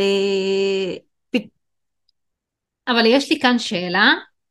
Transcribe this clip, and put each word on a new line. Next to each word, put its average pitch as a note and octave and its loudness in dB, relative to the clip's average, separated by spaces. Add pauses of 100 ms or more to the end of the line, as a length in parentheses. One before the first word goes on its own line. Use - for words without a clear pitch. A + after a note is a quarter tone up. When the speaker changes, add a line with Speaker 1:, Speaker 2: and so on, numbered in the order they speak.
Speaker 1:
אה, G3 0 (340)
פ-, - -4 (1400)
Speaker 2:
אבל A#3 2
יש C4+ 2
לי D#4+ -2
כאן B3 2
שאלה F#3+ 0 (380)